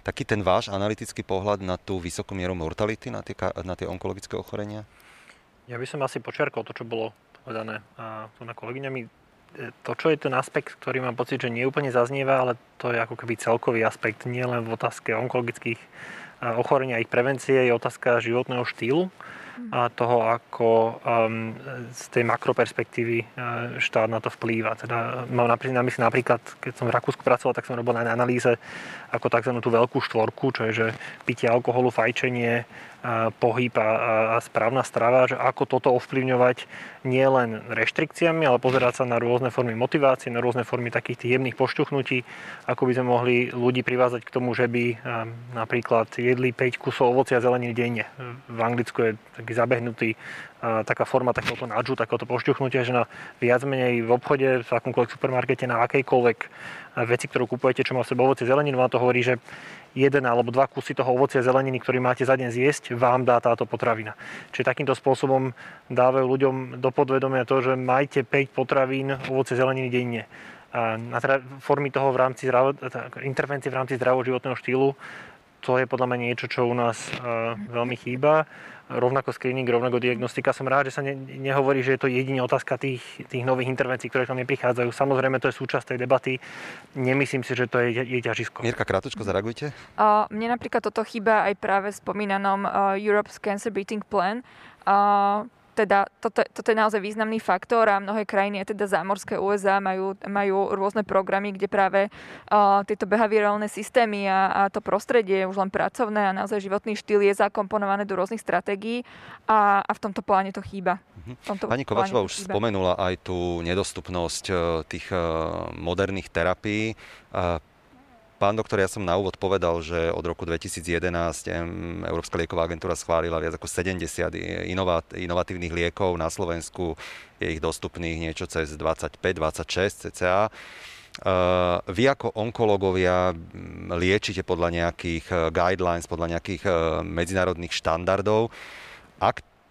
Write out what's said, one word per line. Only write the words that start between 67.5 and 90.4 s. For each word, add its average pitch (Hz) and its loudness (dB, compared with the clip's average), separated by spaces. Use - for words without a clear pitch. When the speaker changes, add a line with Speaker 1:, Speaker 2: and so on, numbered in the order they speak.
Speaker 2:
že 131 2
majte 131 2
päť 139 0
potravín, 135 0
ovocie, 131 0
zeleniny 131 0
denne. 120 -2
A, 113 0
a 120 -6
teda 135 4
formy 143 0
toho 135 2
v 127 2
rámci 127 0
zdravo-, 131 4
teda 123 -10
intervencie 139 -4
v 131 -4
rámci 131 -2
zdravého 123 2
životného 127 -2
štýlu, 131 2
to 127 2
je 123 -2
podľa 127 0
mňa 123 -2
niečo, 123 -4
čo 120 0
u 120 0
nás, 117 0
e, - -6
veľmi 120 -2
chýba. 147 2
Rovnako 127 0
screening, 127 -2
rovnako 120 2
diagnostika. 123 0
Som 131 -4
rád, 135 2
že - -
sa 143 -6
ne-, 139 -4
nehovorí, 135 2
že 131 2
je - -2
to - -
jedine 131 0
otázka 127 0
tých, 131 -4
tých 127 -6
nových 127 0
intervencií, 127 -2
ktoré 127 0
tam 127 -4
neprichádzajú. 123 0
Samozrejme, 131 2
to 135 2
je - -4
súčasť 131 -4
tej 123 -4
debaty. 131 2
Nemyslím 131 0
si, 120 -4
že 123 2
to 120 2
je, 120 2
je 123 -2
ťažisko. 113 -4
Speaker 1:
Mirka, 117 -2
krátko - 0
zareagujte. 113 -4
Speaker 3:
A 214 4
mne 226 -4